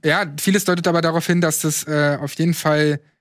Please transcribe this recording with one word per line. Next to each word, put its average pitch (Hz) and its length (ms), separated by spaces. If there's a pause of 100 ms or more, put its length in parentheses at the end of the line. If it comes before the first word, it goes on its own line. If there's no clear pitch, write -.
Ja, 170 220 (140)
vieles - 240
deutet 180 240
aber 170 120
darauf 165 280
hin, 175 120
dass 160 220
es, 151 220
äh, 147 360
auf 143 140
jeden 165 200
Fall 151 440 (220)